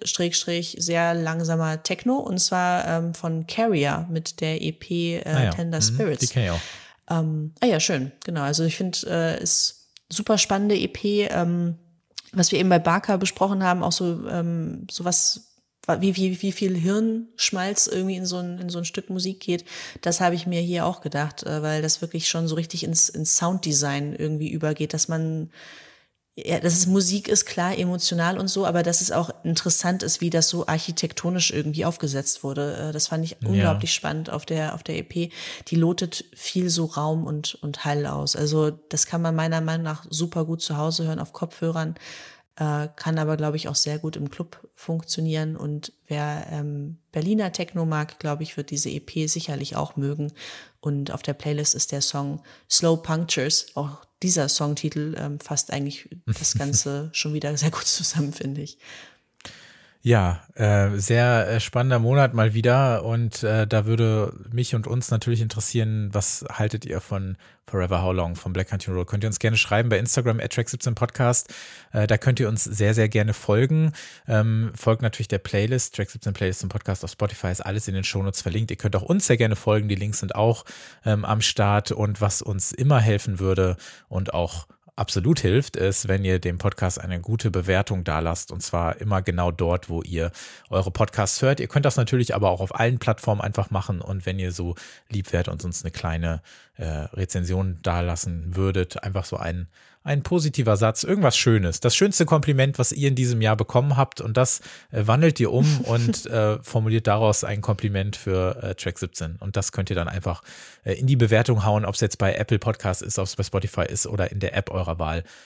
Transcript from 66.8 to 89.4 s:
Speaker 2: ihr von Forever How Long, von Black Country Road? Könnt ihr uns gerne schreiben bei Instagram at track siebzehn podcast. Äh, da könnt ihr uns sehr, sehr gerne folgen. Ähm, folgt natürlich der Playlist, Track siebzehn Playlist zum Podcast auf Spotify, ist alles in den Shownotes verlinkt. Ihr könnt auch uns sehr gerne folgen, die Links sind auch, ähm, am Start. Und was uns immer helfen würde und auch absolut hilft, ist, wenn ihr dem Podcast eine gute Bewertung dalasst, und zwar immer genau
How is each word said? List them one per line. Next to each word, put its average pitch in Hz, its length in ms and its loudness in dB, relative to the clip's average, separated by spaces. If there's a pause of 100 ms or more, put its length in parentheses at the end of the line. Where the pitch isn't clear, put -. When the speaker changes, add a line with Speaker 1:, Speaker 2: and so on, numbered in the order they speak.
Speaker 2:
ihr - 160 -4
von 95 380 -6 (280)
Forever 92 360 0
How 92 120 2
Long, 85 220 0
von - 160 -6
Black 95 160 -2
Country 95 240 -4
Road? 90 140 -2
Könnt 104 180 -2
ihr 110 40 0
uns 101 100 -4
gerne 113 180 2
schreiben 117 320 2
bei 110 80 4
Instagram 117 440 2
at - 120 -4
track - 160 -2
siebzehn 120 260 -2
podcast. - 600 2 (380)
Äh, 104 140 2
da 107 120 4
könnt 123 200 2
ihr 113 120 2
uns 110 140 0
sehr, 104 280 2
sehr 110 160 4
gerne 107 240 2
folgen. 147 600 4 (360)
Ähm, 110 460 2
folgt 113 260 2
natürlich 110 280 -2
der 101 100 0
Playlist, 113 560 0
Track 101 160 -4
siebzehn 104 240 -6
Playlist 92 260 -2
zum 92 80 -6
Podcast 98 340 -4
auf - 80 -8
Spotify, - 400 -4
ist 92 140 -4
alles 104 240 -4
in 95 60 -4
den 95 100 -2
Shownotes 98 380 -2
verlinkt. 104 300 -2
Ihr - 40 -6
könnt 104 200 0
auch 92 60 2
uns 180 240 2
sehr 120 120 6
gerne 110 180 4
folgen, 107 320 2
die 101 60 2
Links 101 240 -2
sind 98 160 -6
auch, 113 320 2 (400)
ähm, 107 180 2
am 110 160 0
Start. 104 520 2
Und 104 280 0
was 101 220 0
uns 98 300 -4
immer 131 280 4
helfen 104 380 2
würde 92 400 2 (320)
und - 240 -2
auch 85 320 -2 (300)
absolut 101 440 2
hilft, 107 340 2
ist, 95 320 0
wenn 98 180 2
ihr 92 140 4
dem 87 200 -2
Podcast 95 420 0
eine 90 200 -6
gute 110 300 -2
Bewertung 92 540 2
dalasst, 82 480 -2
und 85 100 -8
zwar 85 380 -2
immer 98 220 0
genau 87 280 0